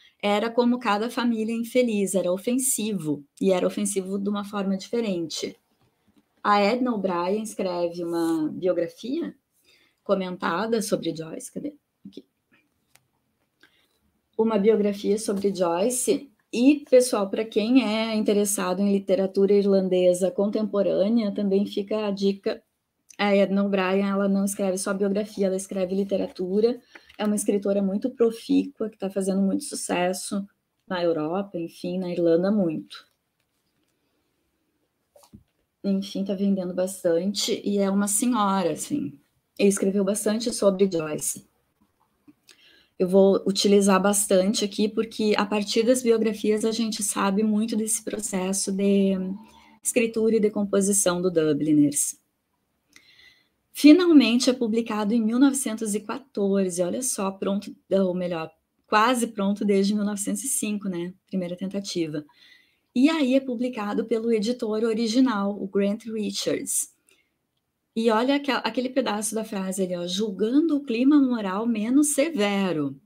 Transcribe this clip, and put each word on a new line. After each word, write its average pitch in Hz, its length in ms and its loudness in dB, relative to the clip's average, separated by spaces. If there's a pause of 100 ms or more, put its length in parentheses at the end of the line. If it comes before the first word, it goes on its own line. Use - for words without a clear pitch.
(220)
era 208 260 0
como 240 300 2
cada 220 320 -2
família 233 440 -2
infeliz, 226 600 0
era 180 180 0
ofensivo, 196 880 -2 (160)
e 190 140 2
era 180 140 0
ofensivo 196 520 -4
de 202 120 -4
uma 202 120 -4
forma 196 360 -4
diferente. 190 760 -4 (880)
A 208 180 4
Edna 240 340 0
O'Brien 190 480 -2
escreve 175 600 -4
uma 165 520 -2
biografia 180 800 -4 (680)
comentada 190 760 -4
sobre 165 340 -4
Joyce, 160 380 -14
cadê? - 220 -12 (320)
Aqui. - 180 -18 (2250)
Uma 220 180 2
biografia 202 600 2
sobre 202 360 -2
Joyce, 185 760 0 (200)
e, 277 380 4
pessoal, 247 400 4
pra 220 160 -4
quem 226 400 2
é 220 300 -2
interessado 202 640 0
em 202 100 2
literatura 196 640 2
irlandesa 185 800 4
contemporânea, 202 1000 0
também 202 360 0
fica 208 400 -4
a 202 40 -2
dica 196 520 -2 (600)
A 202 140 4
Edna 196 260 2
O'Brien, 196 460 2
ela 196 180 0
não 196 200 2
escreve 196 320 -2
só 196 160 -4
biografia, 202 540 -2
ela 190 80 0
escreve 190 380 -4
literatura. 196 840 -2 (380)
É 208 80 -4
uma 208 100 0
escritora 202 460 0
muito 196 260 -2
profícua, 226 800 0
que - 80 -14
tá 190 140 -6
fazendo 196 320 0
muito 190 200 0
sucesso 185 800 -4 (460)
na 180 140 -4
Europa, 170 560 -2
enfim, 175 400 -8
na 180 120 -4
Irlanda, 175 400 2
muito. 180 560 -2 (2750)
Enfim, 196 400 -2
tá 202 80 -4
vendendo 190 400 0
bastante, 185 880 -2
e 202 140 -2
é 196 140 2
uma 202 180 2
senhora, 202 640 0
assim. - 460 -6 (400)
E 202 80 4
escreveu 196 360 2
bastante 214 480 -2
sobre 196 400 2
Joyce. 156 560 -6 (1500)
Eu 185 80 2
vou 190 400 6
utilizar 196 540 4
bastante 202 640 2
aqui, 202 240 -2
porque 220 480 -2
a 208 80 0
partir 208 380 -2
das 254 200 2
biografias 214 640 0
a 220 80 0
gente 220 300 -4
sabe 196 400 0
muito 220 340 0
desse 214 260 -4
processo 196 720 -4
de 196 400 2 (720)
escritura 226 540 0
e 214 40 2
decomposição 196 800 0
do 185 100 0
Dubliners. 151 880 2 (1500)
Finalmente 294 800 8
é - 20 2
publicado 226 640 -2
em 233 80 2
mil 220 160 0
novecentos 220 560 0
e 208 60 -2
quatorze, 196 800 -2
olha 196 180 -2
só, 208 300 -4
pronto, 196 440 -6 (160)
ou 190 220 2
melhor, 175 380 -6 (360)
quase 226 420 2
pronto 208 360 -2
desde 202 300 2
mil 208 100 -2
novecentos 202 400 -6
e - 40 -6
cinco, 208 380 -4
né? 180 280 -6 (120)
Primeira 180 300 -6
tentativa. 180 640 -6 (720)
E 254 140 4
aí 294 280 2
é 269 40 4
publicado 233 640 -4
pelo 226 260 -2
editor 220 540 0
original, 220 720 2
o 196 80 -6
Grant 202 380 -2
Richards. - 880 -4 (1040)
E 226 140 2
olha 254 260 2
aqua-, 277 220 -2
aquele 247 320 -4
pedaço 220 440 -4
da 220 100 -4
frase 190 400 -4
ali, 180 120 -4
ó, 175 100 -6
"julgando 226 680 0
o 277 60 -4
clima 262 360 4
moral 226 460 0
menos 240 440 2
severo." 196 960 0